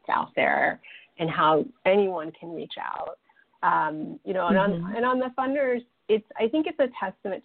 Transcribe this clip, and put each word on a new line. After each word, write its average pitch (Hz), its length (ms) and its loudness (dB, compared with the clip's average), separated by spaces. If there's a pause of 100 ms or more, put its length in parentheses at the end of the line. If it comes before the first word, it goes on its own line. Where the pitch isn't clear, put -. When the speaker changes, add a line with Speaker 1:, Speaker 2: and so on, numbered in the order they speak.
(100)
Speaker 1:
out - 240 -2
there 143 460 2 (400)
and 160 100 -2
how 156 340 4 (220)
anyone 185 520 2
can 170 140 -14
reach 160 280 -10
out. - 380 -8 (440)
Um, 165 640 0
you 196 100 -4
know, 175 140 0
and 196 80 6
Speaker 2:
Mm-hmm. 185 280 2
Speaker 1:
on, 202 120 -6
and 233 100 0
on 254 140 2
the 254 180 -2
funders, 262 460 0 (240)
it's, 214 180 2 (100)
I 226 120 0
think 311 180 0
it's 339 140 -4
a 262 80 2 (100)
testament 190 460 -8